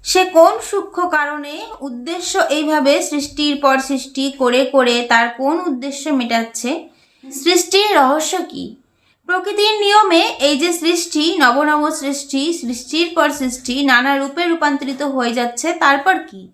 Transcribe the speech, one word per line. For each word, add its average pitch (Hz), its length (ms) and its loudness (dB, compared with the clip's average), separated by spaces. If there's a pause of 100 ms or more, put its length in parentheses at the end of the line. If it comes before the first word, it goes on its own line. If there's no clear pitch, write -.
সে 370 220 2
কোন 359 360 6
সূক্ষ্ম 370 480 -4
কারণে 294 560 -4 (160)
উদ্দেশ্য 277 560 -6
এইভাবে 302 640 2
সৃষ্টির 294 600 -4
পর 269 180 4
সৃষ্টি 269 520 -4
করে 254 340 2
করে 240 440 2
তার 233 200 4
কোন 269 300 -2
উদ্দেশ্য 277 500 -6
মেটাচ্ছে? 240 800 -2 (540)
সৃষ্টির 381 520 2
রহস্য 302 420 2 (120)
কি? 180 260 -12 (500)
প্রকৃতির 415 540 0
নিয়মে 403 420 6 (180)
এই 285 200 2
যে 339 140 0
সৃষ্টি, 339 680 0
নব 262 240 4
নব 302 260 2
সৃষ্টি, 277 640 -4
সৃষ্টির 311 600 -4
পর 302 140 2
সৃষ্টি, 262 560 -4
নানা 262 320 2
রূপে 277 280 -2
রূপান্তরিত 285 560 -2
হয়ে 262 320 -2
যাচ্ছে, 240 400 -2
তারপর 330 460 2
কি? 190 340 -14